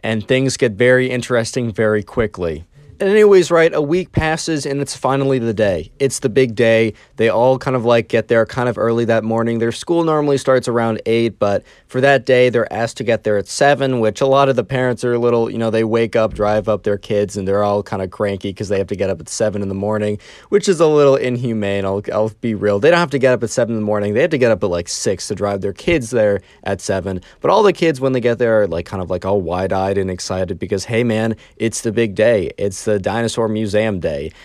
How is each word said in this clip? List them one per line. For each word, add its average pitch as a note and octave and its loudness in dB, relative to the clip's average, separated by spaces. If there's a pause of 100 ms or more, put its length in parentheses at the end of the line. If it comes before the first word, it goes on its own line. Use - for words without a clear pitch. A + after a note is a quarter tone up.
and A2 -4
things C3 0
get A#2+ 0
very B2 2
interesting A#2+ -2
very G#2+ 0
quickly. F#2 -4 (380)
And G3 0
anyways, G3+ 6
right, E3 4
a - 0
week D#3+ -2
passes D#3 -2
and C#3+ -4
it's - -8
finally C3+ 0
the A2+ -2
day. F#2+ 0
It's C3+ -2
the C3+ -2
big A#2+ 2
day. A2+ 2 (240)
They A2+ 2
all B2 4
kind C3 -4
of, B2 -2
like, A#2 2
get A2+ -2
there A#2 2
kind B2 -4
of A#2 -4
early A#2 0
that A2+ 0
morning. A2+ -2
Their A#2 -2
school E3+ -2
normally D3+ 0
starts C3 0
around A2+ -2
eight, A2+ 0
but G2+ 0 (240)
for B2+ -4
that C3+ 4
day, B2+ 4
they're A2+ 0
asked A2+ -6
to A#2+ -8
get A2+ 0
there G#2 0
at G2 -6
seven, C3+ 2
which G#2+ 0
a C#3 2
lot C3+ 4
of B2 0
the A#2 0
parents B2+ -2
are A#2+ 0
a A#2+ 0
little, A#2 2
you G#2 -10
know, A2+ -2
they A2 2
wake A2+ 0
up, A2 2
drive G#2 0
up G#2 0
their G2+ 0
kids, G#2 -2
and F#2+ -4
they're G2+ 2
all G#2 0
kinda F#2+ -6
cranky G2 -4
'cause F#2 -8
they G2+ -2
have F#2+ -2
to G2+ -6
get F#2+ -2
up F#2 -4
at D#2+ -16
seven G#2 -2
in G2 -6
the G2 -6
morning, G#2 -2 (320)
which G3+ 2
is F3+ 2
a D#3+ 4
little D3 6
inhumane. A2+ -2
I'll, G2 -2 (100)
I'll G#2+ -2 (100)
be A#2 -2
real. G2+ 0
They C#3 4
don't E3+ 4
have E3+ 0
to C#3+ 0
get B2+ 4
up A2+ 0
at A2+ -2
seven A2+ -2
in G#2+ -2
the G#2+ -4
morning. G#2 0
They A2 0
have E3+ 2
to D#3 -2
get A#2+ 4
up G2 -2
at, G#2 0
like, F2 -4
six - -4
to G#2+ -6
drive G2+ -4
their G2 -4
kids C3+ -2
there G#2+ 0 (220)
at F#2+ -4
seven. F#2+ -4 (180)
But D#3 0
all G3+ 4
the G3+ 6
kids, D#3+ 0
when C3 0
they C3 0
get A#2 0
there, A2+ 2
are, G#2 2
like, E2+ -4
kind F#2+ -8
of, E2+ -8
like, F#2 -4
all G2 0
wide-eyed F#2+ -2
and F#2+ -2
excited F#2 -6
because, F#2+ -4
hey, A#2 -2
man, A2+ 0 (220)
it's A2 -4
the A#2 -4
big G#2 0
day. G#2+ 2
It's G2 -4
the G#2 2
dinosaur A2+ -2
museum G#2+ -2
day. D#2 -6 (120)